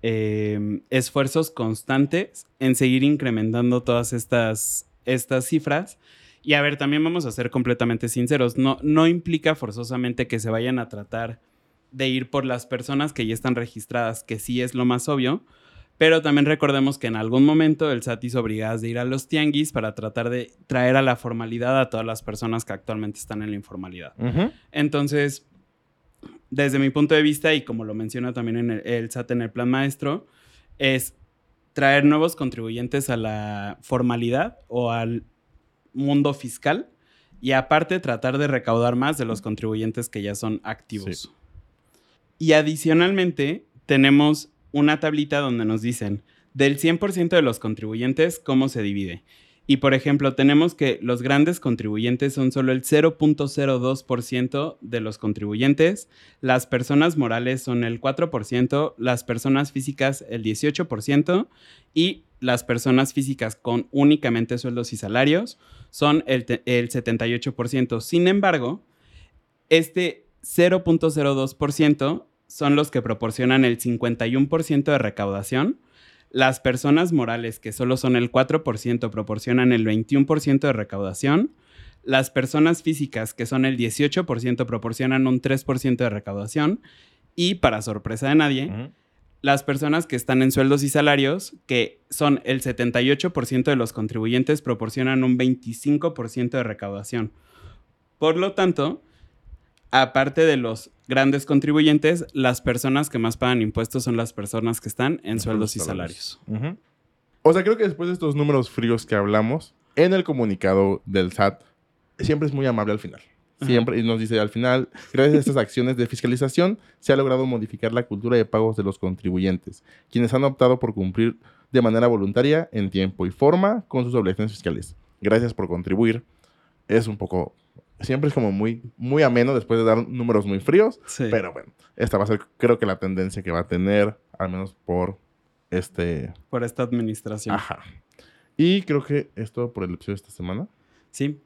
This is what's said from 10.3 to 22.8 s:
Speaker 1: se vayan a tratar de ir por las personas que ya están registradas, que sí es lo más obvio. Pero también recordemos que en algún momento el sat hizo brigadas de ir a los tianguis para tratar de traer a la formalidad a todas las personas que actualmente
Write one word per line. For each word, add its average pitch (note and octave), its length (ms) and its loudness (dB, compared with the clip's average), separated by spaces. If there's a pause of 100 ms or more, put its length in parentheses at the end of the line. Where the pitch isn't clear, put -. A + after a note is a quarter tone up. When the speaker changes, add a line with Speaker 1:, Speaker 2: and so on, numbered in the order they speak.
Speaker 1:
se A2 120 -4
vayan B2 280 -2
a A#2 100 -8
tratar A2+ 520 -10 (500)
de C3+ 180 -4
ir B2+ 220 -2
por C#3 140 0
las B2 200 -4
personas C#3 480 -4
que A#2 140 -4
ya A2 80 -2
están B2 220 -2
registradas, A#2 680 -6
que A2+ 160 -8
sí B2 240 -4
es B2 120 -6
lo B2+ 100 0
más B2 240 0
obvio. C#3 340 0 (560)
Pero D#3+ 240 6
también C#3+ 240 4
recordemos C#3+ 500 2
que A#2+ 120 -6
en A2+ 80 -4
algún A#2 280 4
momento D#3 460 4
el A#2+ 140 -2
sat A#2+ 180 -6
hizo B2 180 -2
brigadas A2 400 -4
de A2+ 80 -6
ir A#2+ 120 -4
a A#2+ 40 -2
los C3 220 -4
tianguis D3+ 460 0
para G#2+ 240 -4
tratar A#2 340 -4
de B2 220 -6 (160)
traer B2+ 260 4
a C3+ 80 6
la B2+ 140 2
formalidad A#2 640 -2
a B2+ 100 0
todas A2+ 160 -6
las A2+ 160 -8
personas A2+ 420 -6
que - 80 -10
actualmente G#2+ 460 -8